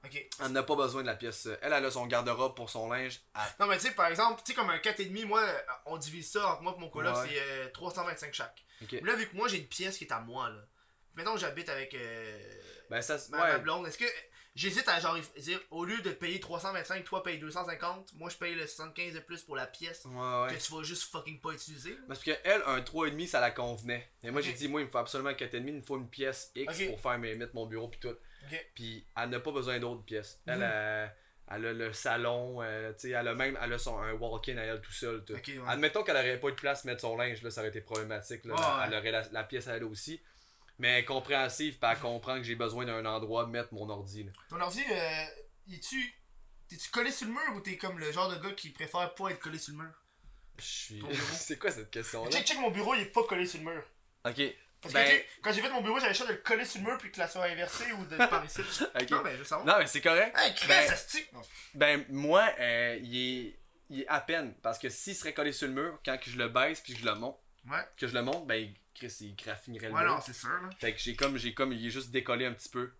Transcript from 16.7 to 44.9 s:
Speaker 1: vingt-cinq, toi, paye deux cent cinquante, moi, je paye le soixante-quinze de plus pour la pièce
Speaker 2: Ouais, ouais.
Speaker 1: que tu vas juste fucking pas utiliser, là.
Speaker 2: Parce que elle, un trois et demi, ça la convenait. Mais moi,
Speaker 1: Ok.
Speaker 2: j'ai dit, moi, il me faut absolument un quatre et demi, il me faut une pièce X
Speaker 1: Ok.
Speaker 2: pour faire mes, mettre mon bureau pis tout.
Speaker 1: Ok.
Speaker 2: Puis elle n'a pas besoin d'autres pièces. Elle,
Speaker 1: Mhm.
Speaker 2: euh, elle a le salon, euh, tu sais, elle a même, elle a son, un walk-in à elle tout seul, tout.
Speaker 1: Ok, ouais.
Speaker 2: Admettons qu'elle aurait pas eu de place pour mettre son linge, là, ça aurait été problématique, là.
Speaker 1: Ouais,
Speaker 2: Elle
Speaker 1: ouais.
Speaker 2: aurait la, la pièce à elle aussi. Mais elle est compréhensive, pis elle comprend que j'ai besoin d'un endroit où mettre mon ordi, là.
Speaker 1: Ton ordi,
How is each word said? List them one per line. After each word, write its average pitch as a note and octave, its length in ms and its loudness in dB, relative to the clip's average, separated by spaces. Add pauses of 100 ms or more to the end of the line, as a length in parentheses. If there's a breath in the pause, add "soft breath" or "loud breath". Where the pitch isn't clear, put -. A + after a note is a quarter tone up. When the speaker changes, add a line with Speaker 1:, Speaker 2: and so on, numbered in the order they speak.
Speaker 1:
vingt-cinq, F#3 320 -4
toi, F#3+ 180 -4
paye F3 160 -4
deux D#3 120 -8
cent F3 140 -4
cinquante, F3 500 -6
moi, E3 140 -10
je - 60 -8
paye E3+ 200 -4
le D#3+ 120 -4
soixante-quinze D#3+ 460 -8
de D#3+ 60 -8
plus E3+ 240 -12
pour D3 120 -10
la C3 120 -4
pièce E3 380 -10
Speaker 2:
Ouais, B2+ 100 -12
ouais. B2 380 0
Speaker 1:
que A#2+ 80 -6
tu D#3 120 -4
vas D#3 100 -6
juste E3+ 280 -4
fucking D3+ 280 -10
pas D#3+ 120 -4
utiliser, D3+ 400 -10
là. C4 180 -14
Speaker 2:
Parce C3+ 120 -8
que D#3 100 0 (120)
elle, G3+ 220 6
un B2+ 160 2
trois D#3 260 -2
et C#3+ 40 0
demi, D#3 160 -4
ça D3+ 120 4
la A#2+ 120 6
convenait. A#2+ 580 -4 (120)
Mais A#2+ 100 -8
moi, C#3 100 2
Speaker 1:
Ok. - 60 0
Speaker 2:
j'ai B2 60 -2
dit, C#3 140 -4
moi, D3 140 0
il C3+ 60 -2
me - 40 -12
faut B2+ 60 2
absolument C3+ 320 0
un C3+ 60 -2
quatre B2+ 180 -6
et A#2+ 80 -2
demi, C#3 100 -6
il D3 60 -6
me C3+ 60 -10
faut C#3 140 -4
une B2 120 -8
pièce C3+ 460 -4
X D3 260 -4
Speaker 1:
Ok. F#3+ 80 0
Speaker 2:
pour C#3+ 100 -6
faire B2 200 0
mes, A2+ 160 -4
mettre A#2 200 -8
mon A2+ 120 -4
bureau A2+ 200 -6
pis - 120 -10
tout. B2 100 -6 (420 loud breath)
Speaker 1:
Ok. D#3+ 140 -8 (100)
Speaker 2:
Puis A2+ 400 -10
elle A#2+ 140 -2
n'a B2 100 -2
pas D3 140 -4
besoin B2 260 0
d'autres A#2+ 240 -4
pièces. G#2 420 -8
Elle, B2+ 120 -2
Speaker 1:
Mhm. B2 120 0
Speaker 2:
euh, G#2+ 380 0 (420 soft breath)
elle A2 180 -4
a A#2 60 -2
le A2+ 200 -4
salon, A#2+ 680 0
euh, A2 300 -6
tu B2+ 160 -8
sais, - 40 -4
elle A#2+ 180 2
a A#2 60 0
même, C3+ 260 0
elle A#2+ 100 -2
a A#2 60 0
son, A2+ 200 -2
un G#2+ 160 -2
walk-in A2+ 440 -4
à A2 60 -4
elle A2 180 -4
tout - 100 -14
seul, A2+ 320 -4
tout. - 100 -10
Speaker 1:
Ok, B2 140 -8
ouais. C3+ 180 -8
Speaker 2:
Admettons D3+ 380 2
qu'elle D#3+ 140 4
aurait B2+ 220 4
pas C#3 100 2
eu - 20 0
de C3 60 -8
place C#3 240 0
pour C3 80 -8
mettre B2 120 -2
son A2+ 140 -2
linge, A#2 260 -2
là, A#2 100 -6
ça A2+ 100 -6
aurait G#2+ 80 -2
été A2 100 -6
problématique, G#2+ 640 -6
là. A2+ 120 -4
Speaker 1:
Ouais, D3 300 4
Speaker 2:
Elle G#2+ 60 -2
Speaker 1:
ouais. G#2+ 60 0
Speaker 2:
aurait A2 140 0
la, A2 200 2
la A2 140 -4
pièce B2 240 -6
à A#2 80 -2
elle A#2 80 -6
aussi. A2 340 -6 (580 soft breath)
Mais A#2+ 120 4
elle B2 120 8
est A#2+ 40 0
compréhensive, C3+ 760 2
pis B2 100 2
elle A#2 100 4
comprend B2 360 -2
que B2+ 80 -4
j'ai A#2 120 -2
besoin A#2 280 0
d'un A2+ 220 -2
endroit A2 400 2
où - 20 -8
mettre A#2 260 -4
mon G#2+ 160 -6
ordi, G2+ 360 -8
là. F#2+ 60 -12 (180)
Speaker 1:
Ton E3+ 100 -6
ordi, F3+ 320 0